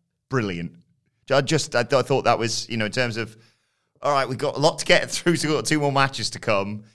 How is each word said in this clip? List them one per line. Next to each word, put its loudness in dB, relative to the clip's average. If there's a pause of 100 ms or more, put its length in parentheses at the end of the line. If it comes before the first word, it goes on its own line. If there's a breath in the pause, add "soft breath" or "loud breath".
(300)
Brilliant. -4 (560)
I 4
just, 0
I, 2
th-, 2
I -6
thought 2
that 2
was, -4
you -6
know, 0
in -4
terms -2
of, -8 (640 soft breath)
all 0
right, 0
we've -6
got -2
a -4
lot 2
to -8
get 4
<laughs> -
through, 0
so -2
we've 2
got -2
two 2
more 0
matches 0
to -12
come, -2 (120)